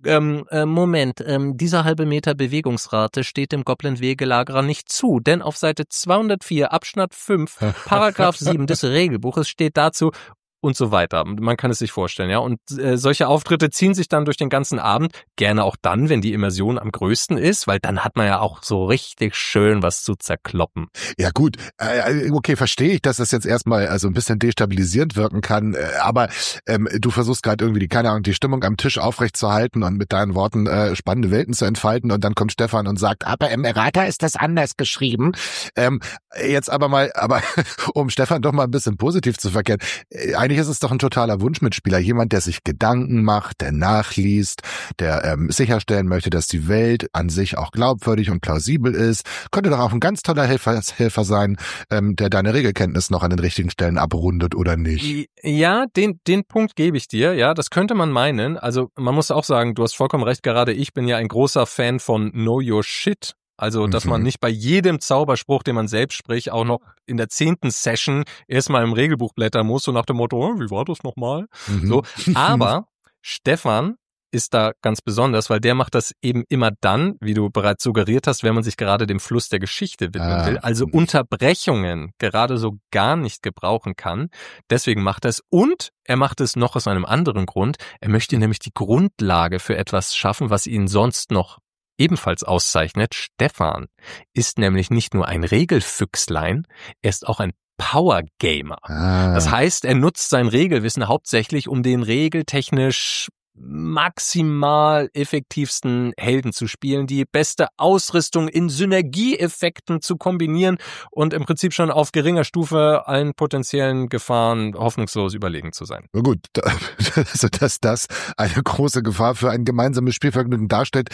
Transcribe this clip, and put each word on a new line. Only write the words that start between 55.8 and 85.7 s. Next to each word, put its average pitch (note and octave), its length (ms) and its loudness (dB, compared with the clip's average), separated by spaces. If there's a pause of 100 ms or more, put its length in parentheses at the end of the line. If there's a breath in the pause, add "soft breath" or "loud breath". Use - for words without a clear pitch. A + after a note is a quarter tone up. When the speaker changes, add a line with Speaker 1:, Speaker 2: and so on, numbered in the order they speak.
Speaker 1:
den, F#3+ 300 0
den F#3+ 180 2
Punkt - 320 -2
gebe D#3+ 200 2
ich - 120 -6
dir, C#3+ 260 2
ja, C#3 200 2
das D#3+ 160 -4
könnte G#3 240 0
man E3+ 160 2
meinen. C3+ 460 0
Also B2 400 -2
man B2+ 180 -2
muss D#3 160 0
auch D3+ 140 2
sagen, A#2+ 300 2
du A#2 80 0
hast A2+ 140 0
vollkommen C3+ 280 2
recht, A#2 180 0
gerade A#2+ 300 2
ich C3+ 200 -4
bin B2 160 -2
ja A#2+ 80 2
ein A2+ 120 -2
großer B2 380 2
Fan B2 340 -2
von G#2+ 320 0
Know A#2 280 0
Your A2 240 0
Shit. - 500 -4 (260)
Also, G#2+ 260 0
dass G#2+ 200 0
man A2+ 160 0
Speaker 2:
Mhm. - 20 0
Speaker 1:
nicht C3 160 -2
bei B2 80 0
jedem D3+ 520 2
Zauberspruch, C#3 600 0
den C3 120 -2
man A2 120 -2
selbst G#2+ 300 -2
spricht, A#2+ 340 -6
auch A#2 140 -2
noch A#2 160 -2 (240 soft breath)
in A#2+ 140 -6
der A2+ 100 -2
zehnten D#3 420 0
Session C#3 540 -2 (240 loud breath)
erstmal C3 340 2
im A#2 120 0
Regelbuch A#2+ 400 0
blättern A2 320 0
muss, A#2+ 160 0
so C#3 100 -2
nach A#2 140 -2
dem B2+ 100 0
Motto, A#2 220 -2
„Oh, G3+ 200 -2
wie A2+ 120 -6
war G2+ 160 -4
das E3+ 160 -8
nochmal?“ C3+ 440 -6 (200 loud breath)
Speaker 2:
Mhm. G2 200 -2
Speaker 1:
So. A#2+ 160 4 (140)
Speaker 2:
<laughs> - 180 2
Speaker 1:
Aber B2+ 520 2 (340)
Stefan C#3+ 760 0 (360)
ist - 220 -2
da A2 260 4
ganz A2 220 0
besonders, A2+ 480 0
weil G#2+ 100 2
der A#2 140 2
macht C3 200 -2
das - 280 0
eben A#2+ 260 0
immer A#2+ 220 2 (100)
dann, C#3 400 0
wie G#2+ 140 -2
du G#2 160 0
bereits G2+ 320 0
suggeriert A2+ 440 2
hast, C3 180 -2
wenn A2 100 4
man A2+ 80 0
sich A2 160 -6
gerade G#2 280 0
dem G2 140 -2
Fluss - 300 -4
der G2+ 80 -2
Geschichte F#2 560 -6
widmen E2+ 260 -2
Speaker 2:
Ah. E2+ 60 0
Speaker 1:
will, G#2+ 120 0
also A#2 280 -2
Speaker 2:
Mhm. - 80 -10
Speaker 1:
Unterbrechungen A#2+ 1200 0
gerade A#2+ 380 0
so A2 220 -4 (120)
gar A2+ 260 2
nicht C#3 260 -4
gebrauchen G2+ 520 -4
kann. A2 360 -6 (400 loud breath)
Deswegen A2+ 320 2
macht G2 240 -2
er A#2+ 40 2
es. - 200 -4
Und C4+ 400 2 (140)